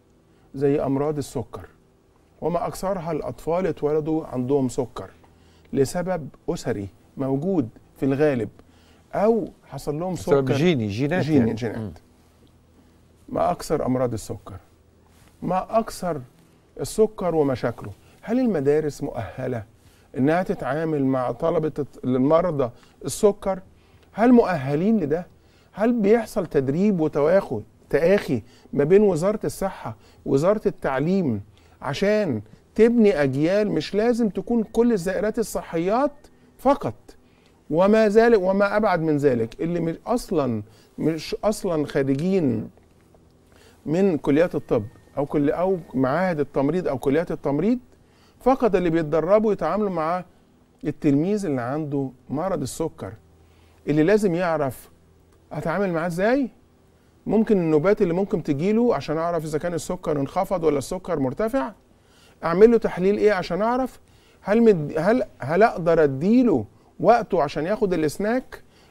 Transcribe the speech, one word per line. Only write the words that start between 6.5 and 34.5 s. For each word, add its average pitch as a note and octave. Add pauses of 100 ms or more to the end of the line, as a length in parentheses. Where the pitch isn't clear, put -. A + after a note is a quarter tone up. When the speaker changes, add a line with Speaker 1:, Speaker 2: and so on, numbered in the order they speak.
Speaker 1:
موجود C#3 (280)
في D3
الغالب، C3+ (640)
او G3 (180)
حصل C#3+
لهم F3+
Speaker 2:
بسبب C#3
Speaker 1:
سكر C#3
Speaker 2:
جيني، C#3+
جينات C#3
Speaker 1:
جيني، D3
Speaker 2:
يعني. A2+
Speaker 1:
جينات. A2
Speaker 2:
مم. G#2 (1400)
Speaker 1:
ما F3
اكثر -
امراض B2+
السكر، G#2+ (840)
ما F#3
اكثر E3+ (580)
السكر F#3+
ومشاكله. C3 (300)
هل A#3
المدارس D3+
مؤهلة A#2+ (540)
انها D#3
تتعامل D#3
مع C3
طلبة D#3
الت-، -
المرضى C#3 (360)
السكر؟ G3 (520)
هل A#3+
مؤهلين F3+
لده؟ D#3+ (440)
هل A3+
بيحصل G#3+
تدريب D#3+
وتواخد، D3+ (260)
تآخي D#3+ (320)
ما C#3
بين F#3+
وزارة G3
الصحة F#3+ (300)
ووزارة E3+
التعليم D3+ (400)
عشان F#3 (340)
تبني G#3+
أجيال؟ E3
مش D#3
لازم A3+
تكون A#3